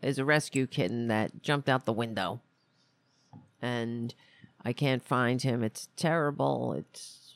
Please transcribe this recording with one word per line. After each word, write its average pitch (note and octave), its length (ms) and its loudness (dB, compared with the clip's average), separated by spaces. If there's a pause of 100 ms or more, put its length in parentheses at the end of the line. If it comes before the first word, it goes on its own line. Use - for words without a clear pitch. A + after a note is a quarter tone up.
is C3+ 160 -2
a C3 60 0
rescue D3 420 2
kitten A#2 440 -2
that G#2+ 320 0
jumped C#3+ 260 0
out C3 160 2
the A#2 80 0
window, A2 480 -2 (1200)
and A#2+ 540 -4 (480)
I A#2+ 80 0
can't C3 320 0
find B2+ 380 2
him. B2 200 0
It's - 360 -4
terrible. C#3+ 720 0
It's, - 640 -12